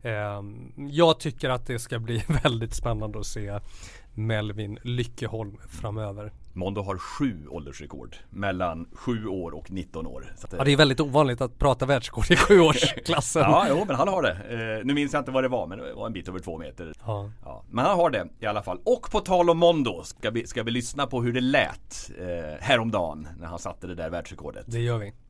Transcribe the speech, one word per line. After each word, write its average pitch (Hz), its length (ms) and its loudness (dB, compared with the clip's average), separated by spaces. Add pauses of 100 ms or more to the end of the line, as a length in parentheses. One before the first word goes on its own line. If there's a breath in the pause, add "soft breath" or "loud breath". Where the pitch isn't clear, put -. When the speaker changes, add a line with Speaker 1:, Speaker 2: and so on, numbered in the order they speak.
Speaker 1:
Ehm, 104 720 -6
jag 151 440 6
tycker 139 300 -2
att 120 160 -2
det 120 120 -2
ska 120 200 -6
bli 117 340 -2
<laughs> 143 100 4
väldigt 117 320 0
spännande 107 460 -2
att 101 60 -6
se 101 320 -6 (580 loud breath)
Melvin 107 680 -2
Lyckeholm 113 760 -6 (120)
framöver. 104 640 -8 (200)
Speaker 2:
Mondo 98 300 -4
har 98 160 -4
sju 98 500 -4
åldersrekord 71 680 -12 (140)
mellan 90 640 -2
sju 113 340 -4
år 92 280 -4
och - 160 -12
nitton 82 360 -8
år. 69 300 -10
Så - 80 -16
att - 60 -12
det 92 60 -8
Speaker 1:
Ja, - 80 0
det 139 80 6
är 139 40 6
väldigt 139 240 6
ovanligt 139 400 4
att 123 180 -4
prata 135 280 2
världsrekord 131 440 2
i 175 60 10
sjuårsklassen. 165 1040 6
Speaker 2:
<laughs> 98 80 6
Ja, 170 180 6
jo, 156 180 4
men 147 100 0
han 151 120 4
har 190 140 2
det. 117 80 4 (480)
Eh, 107 80 -4
nu 143 80 2
minns 143 180 0
jag 151 80 2
inte 131 100 -8
vad 131 140 2
det 131 40 2
var, 113 180 0
men 92 120 -10
det 113 160 -10
var 107 120 -8
en 113 60 -6
bit 92 160 -8
över 92 100 -6
två 82 200 -8
meter. 80 340 -12 (140)
Speaker 1:
Ja. 104 240 -6 (140)
Speaker 2:
Ja, - 260 -14
men 123 140 0
han 190 120 4
har 170 140 4
det 95 180 -2 (120)
i 110 60 -4
alla 104 160 -2
fall. 90 220 -6
Och 247 260 0
på 214 100 2
tal 175 300 4
om 165 80 6
Mondo 143 460 4
ska - 260 -4
vi, 113 160 -4
ska 120 160 -6
vi 113 80 -2
lyssna 123 360 -2
på 123 160 -2
hur 120 100 0
det 127 80 0
lät, - 760 0
eh, 90 80 -8 (340)
häromdagen 98 680 2 (100)
när 82 80 -12
han 82 120 -10
satte 87 280 -10
det 87 80 -8
där 82 160 -6
världsrekordet. 82 580 -10
Speaker 1:
Det 117 120 -4
gör 117 180 0
vi. 101 140 -8 (180)